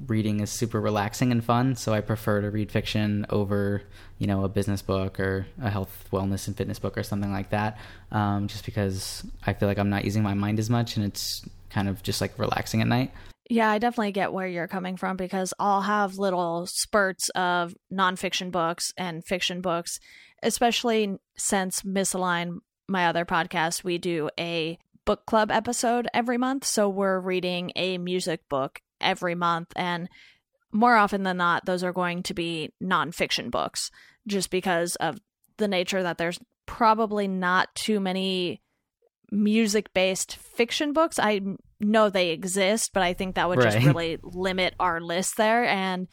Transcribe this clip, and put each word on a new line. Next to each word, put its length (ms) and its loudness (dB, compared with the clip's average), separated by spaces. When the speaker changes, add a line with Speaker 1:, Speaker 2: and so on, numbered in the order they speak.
Speaker 1:
reading 320 2
is 100 -2
super 300 -2
relaxing 500 0
and 140 2
fun, 320 2
so 180 -2
I 60 2
prefer 400 0
to 100 -2
read 220 -2
fiction 580 0
over, 520 0
you 80 -2
know, 160 2
a 60 0
business 340 0
book 380 -2
or 260 0
a 80 -2
health, 420 -6
wellness, 360 -2
and 80 -6
fitness 240 -4
book 180 -4
or 60 -2
something 260 -2
like 200 -4
that, 280 -2
um, 380 0
just 160 -10
because 600 -4
I 60 2
feel 160 2
like 100 0
I'm 120 2
not 140 0
using 200 2
my 100 0
mind 240 0
as 100 0
much, 280 0
and 100 0
it's 420 -6
kind 180 0
of 140 -4
just, 180 -2
like, 160 -2
relaxing 440 0
at 80 2
night. 240 2
Speaker 2:
Yeah, 220 4
I 80 2
definitely 320 0
get 220 0
where 160 -4
you're 180 -4
coming 300 -6
from, 200 -4
because 440 -4
I'll 220 4
have 360 0
little 480 0
spurts 640 0
of 460 0
nonfiction 580 0
books 480 -2
and 260 -6
fiction 360 -2
books, 400 -4
especially 720 2
since 460 -2
Misaligned, 760 -2
my 180 2
other 180 2
podcast, 600 0
we 140 -2
do 380 -2
a 440 -4
book 200 0
club 240 4
episode 640 0
every 240 0
month. 280 -2
So 240 2
we're 300 0
reading 560 -2
a 240 -2
music 500 -4
book 320 -2
every 340 0
month. 400 0
And 340 -4
more 220 6
often 280 4
than 160 0
not, 260 2
those 180 0
are 100 0
going 320 -2
to 100 -6
be 380 -4
nonfiction 680 0
books, 400 -4
just 240 -2
because 460 0
of 220 -2
the 100 0
nature 360 0
that 160 -2
there's 200 -2
probably 600 2
not 480 0
too 240 0
many 600 -2
music-based 1040 2
fiction 560 -2
books. 260 2
I 220 2
know 300 4
they 200 2
exist, 600 0
but 100 2
I 120 2
think 200 -6
that 140 2
would 120 4
just 180 4
Speaker 1:
Right. 80 4
Speaker 2:
really 360 2
limit 560 -2
our 220 0
list 380 -2
there. 260 4
And 480 0